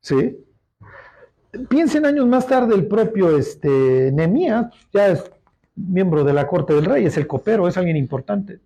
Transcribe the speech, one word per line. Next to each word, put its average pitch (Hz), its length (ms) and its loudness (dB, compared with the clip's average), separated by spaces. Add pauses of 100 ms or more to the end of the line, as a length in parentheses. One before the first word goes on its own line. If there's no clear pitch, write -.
¿Sí? - 440 -4 (1200)
Piensen 302 360 2
años 285 220 2
más 254 220 2
tarde 247 260 2
el 165 140 0
propio, 196 500 0
este, 135 760 0
Nehemías, 220 540 0 (260)
ya 202 160 2
es 165 220 -2 (460)
miembro 175 480 0
de 143 100 2
la 143 140 0
corte 160 260 0
del 147 120 2
rey, 240 200 2
es - 100 -2
el 147 120 -2
copero, 185 400 0
es 175 100 -4
alguien 170 180 0
importante. 143 680 -4